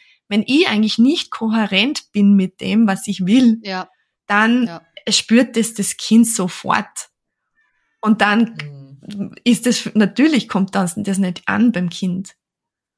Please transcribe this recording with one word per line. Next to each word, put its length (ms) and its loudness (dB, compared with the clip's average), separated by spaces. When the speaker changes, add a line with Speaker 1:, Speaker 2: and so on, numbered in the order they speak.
Speaker 1:
wenn 180 0
ich 220 2
eigentlich 320 0
nicht 320 2
kohärent 800 -2
bin 240 4
mit 260 0
dem, 240 2
was 220 -2
ich 180 -4
will, 380 4
Speaker 2:
Ja. 260 -8
Speaker 1:
dann 400 0
Speaker 2:
Ja. 140 -14
Speaker 1:
spürt 480 2
das 160 -2
das 240 -6
Kind 300 4
sofort. 840 -4
Und 200 0
dann 340 2
Speaker 3:
Mhm. 220 -10
Speaker 1:
ist 240 2
es, 280 -2
natürlich 520 2
kommt 280 -4
das, 220 -2
das 200 -4
nicht 300 -2
an 240 2
beim 180 -4
Kind. 460 -6